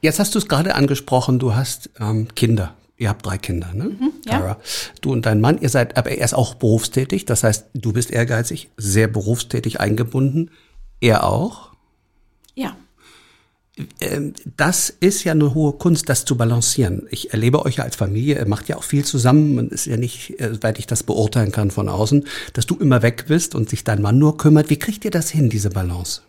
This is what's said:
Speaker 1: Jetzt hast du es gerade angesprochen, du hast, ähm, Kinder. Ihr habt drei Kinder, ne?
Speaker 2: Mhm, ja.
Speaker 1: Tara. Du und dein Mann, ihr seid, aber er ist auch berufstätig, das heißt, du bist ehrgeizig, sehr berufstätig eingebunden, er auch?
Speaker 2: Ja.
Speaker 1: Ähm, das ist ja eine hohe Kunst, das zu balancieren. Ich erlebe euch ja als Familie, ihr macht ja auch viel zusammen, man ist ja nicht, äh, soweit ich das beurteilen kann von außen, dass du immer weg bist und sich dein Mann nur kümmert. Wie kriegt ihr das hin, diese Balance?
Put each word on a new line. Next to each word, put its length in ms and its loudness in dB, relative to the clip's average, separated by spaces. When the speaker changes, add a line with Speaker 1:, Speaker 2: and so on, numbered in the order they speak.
Speaker 1:
Jetzt 180 2
hast 140 2
du 60 2
es 80 -4
gerade 280 0
angesprochen, 600 2
du 180 0
hast, 440 -4
ähm, 340 -2
Kinder. 400 0
Ihr 120 -2
habt 160 -6
drei 120 -4
Kinder, 360 -6
ne? 120 -4
Speaker 2:
Mhm, 260 -2
ja. 140 -4
Speaker 1:
Tara. 180 -4
Du 100 -2
und 160 -2
dein 140 4
Mann, 200 4
ihr 80 2
seid, 280 0
aber 140 -2
er 140 -2
ist 80 0
auch 220 0
berufstätig, 720 0
das 180 0
heißt, 320 0
du 180 -4
bist 180 -2
ehrgeizig, 680 -2
sehr 300 2
berufstätig 720 -4
eingebunden, 680 0
er 220 4
auch? 460 -2
Speaker 2:
Ja. 200 -8
Speaker 1:
Ähm, 340 -6
das 360 0
ist 320 0
ja 80 0
eine 240 4
hohe 180 2
Kunst, 340 0
das 180 0
zu 120 0
balancieren. 720 0
Ich 240 -10
erlebe 320 2
euch 120 -2
ja 60 -4
als 120 -8
Familie, 420 0
ihr 100 -2
macht 220 -4
ja 80 -4
auch 60 -12
viel 200 0
zusammen, 520 4
man 140 -2
ist 180 -8
ja 100 -2
nicht, 420 -8
äh, 140 -4
soweit 240 -2
ich 80 -8
das 160 -2
beurteilen 500 0
kann 200 0
von 180 -2
außen, 360 2
dass 140 -2
du 80 0
immer 260 4
weg 260 0
bist 280 0
und 160 -2
sich 120 -8
dein 200 -2
Mann 160 4
nur 180 4
kümmert. 320 6
Wie 80 2
kriegt 280 -8
ihr 60 -4
das 200 -2
hin, 180 2
diese 220 -2
Balance? 580 -4